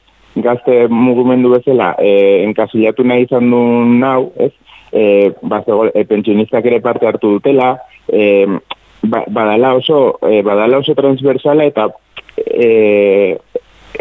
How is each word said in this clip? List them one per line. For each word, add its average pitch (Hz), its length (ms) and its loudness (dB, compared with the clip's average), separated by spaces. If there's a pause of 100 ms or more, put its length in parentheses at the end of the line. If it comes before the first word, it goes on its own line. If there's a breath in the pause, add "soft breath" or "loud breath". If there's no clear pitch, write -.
(360)
gazte 120 520 0
mugimendu 123 680 2
bezala, 120 440 0
e, 98 440 2
enkasilatu 110 640 -2
nahi 123 200 0
izan 123 240 0
du 120 120 2 (320)
nau, 131 380 -2
ez? - 200 -4 (360 loud breath)
E, 101 420 2 (100)
ba, 104 220 -6
zego-, 107 280 0
e, 104 160 -2
pentsionistak 107 600 -2
ere 117 160 0
parte 117 240 -2
hartu 107 300 0
dutela, 127 360 0 (340 loud breath)
e, 101 380 2 (580)
ba, 110 240 -4
badala 113 520 0
oso, 135 380 0 (100)
e, 107 160 2
badala 107 400 0
oso 147 120 -2
transversala 139 720 0
eta... 110 200 -2 (480)
e, 101 1000 2 (640)